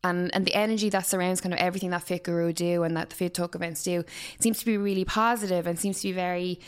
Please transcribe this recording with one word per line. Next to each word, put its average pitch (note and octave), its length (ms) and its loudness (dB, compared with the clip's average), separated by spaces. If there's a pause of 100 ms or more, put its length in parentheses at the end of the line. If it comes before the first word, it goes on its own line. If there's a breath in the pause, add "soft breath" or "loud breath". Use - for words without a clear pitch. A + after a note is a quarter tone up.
and, F3+ 320 2
and F#3+ 100 2
the - 80 0
energy G#3+ 360 2
that F#3+ 180 0
surrounds F#3 340 0
kind F#3 100 -2
of F3 80 -2
everything F3+ 300 0
that F3 140 -2
Fit F3 200 -4
Guru E3+ 300 0
do F3 300 2
and E3 120 0
that D#3+ 140 -4
the - 60 -16
Fit F3 180 -2
Talk F3 220 -4
events E3+ 260 -6
do, F3 200 0
it - 420 -8
seems A3 160 2
to - 60 -6
be A3 120 4
really G3 280 2
positive G#3+ 600 2
and E3+ 140 -2
seems G3 220 -2
to G3+ 80 -2
be - 40 -2
very, F3+ 540 -2